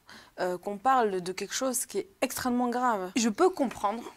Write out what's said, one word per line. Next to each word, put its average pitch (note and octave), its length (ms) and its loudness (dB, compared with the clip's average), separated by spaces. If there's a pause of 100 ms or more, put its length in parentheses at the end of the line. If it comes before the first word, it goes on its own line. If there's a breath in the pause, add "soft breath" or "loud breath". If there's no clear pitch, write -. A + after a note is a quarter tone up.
(400 loud breath)
euh, F3+ 180 0
qu'on G3+ 200 -8
parle A3+ 420 4
de F#3 120 -4
quelque F#3+ 220 -8
chose B3+ 320 -2
qui G3+ 120 -6
est - 100 -4 (120)
extrêmement B3 480 0
grave. A#3 480 0
Je A#3 120 2
peux E4+ 220 4
comprendre A#3+ 520 0 (140)